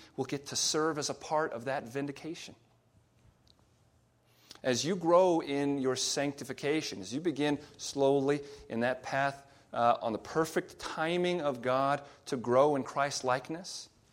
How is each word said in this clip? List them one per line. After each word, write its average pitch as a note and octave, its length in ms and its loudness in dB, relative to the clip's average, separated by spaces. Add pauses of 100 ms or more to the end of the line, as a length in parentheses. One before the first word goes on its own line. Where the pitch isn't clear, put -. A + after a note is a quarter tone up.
(160)
will C3+ 100 -4
get C#3 220 -6
to - 80 -8
serve D#3 440 0
as C3+ 100 -2
a C#3 60 -6
part D#3 380 -2
of A#2 120 -8
that C3+ 260 -4
vindication. C#3+ 600 -8 (2000)
As B2+ 240 0
you F3+ 100 0
grow F3 460 6
in C#3+ 380 0
your C3 160 2
sanctification, C#3+ 1080 -2
as F#2+ 100 -10
you C3 80 -4
begin D3 380 0 (200)
slowly C#3 640 2 (280)
in A2+ 120 -2
that B2+ 200 0
path, C#3 340 -2 (380)
uh, A#2+ 280 4
on A2+ 120 0
the G#2 60 -2
perfect - 580 -2
timing F3 640 -2
of C3 220 -2
God C3+ 380 2 (260)
to C#3 100 -2
grow B2+ 380 6
in C3 80 0
Christ C#3+ 400 -2
likeness, C3+ 640 -4 (240)